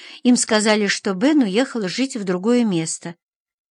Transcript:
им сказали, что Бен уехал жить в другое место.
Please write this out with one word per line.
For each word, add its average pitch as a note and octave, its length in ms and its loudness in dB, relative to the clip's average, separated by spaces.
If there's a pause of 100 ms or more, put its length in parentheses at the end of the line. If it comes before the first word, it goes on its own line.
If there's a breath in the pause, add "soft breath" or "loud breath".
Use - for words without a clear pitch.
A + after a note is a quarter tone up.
(240 loud breath)
им B3 140 6
сказали, G#3+ 500 2
что G3 260 -4
Бен C4+ 300 2
уехал G#3+ 440 -2
жить B3+ 280 -4
в G#3 80 -8
другое F#3+ 400 0
место. E3+ 520 -4 (540)